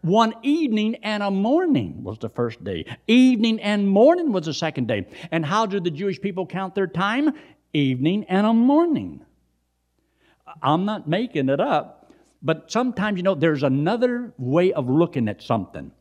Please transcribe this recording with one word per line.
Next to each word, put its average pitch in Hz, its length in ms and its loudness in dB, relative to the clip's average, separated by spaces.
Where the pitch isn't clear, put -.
One 220 420 2
evening 240 580 0
and 208 220 -4
a 202 80 0
morning 220 720 0
was 110 160 -8
the 113 100 -8
first 120 340 -6
day. 87 220 -6
Evening 233 520 4
and 208 300 0
morning 294 420 4
was 180 140 -2
the 156 80 -4
second 143 340 -4
day. 104 200 -2
And 165 120 -2
how 202 220 0
do 196 140 -4
the 175 100 -2
Jewish 170 320 -6
people 190 240 -6
count 180 300 -8
their 196 100 0
time? 214 480 -2
Evening 147 560 0
and 196 160 2
a 226 80 2
morning. 240 720 2
I'm 156 240 0
not 208 240 -6
making 165 400 -2
it 139 100 0
up, - 540 -4
but - 280 -4
sometimes, 214 460 -2
you 180 60 -6
know, 196 100 2
there's 151 300 0
another 226 760 0
way 156 340 2
of 135 160 -4
looking 139 400 2
at 104 140 -6
something. 90 600 -4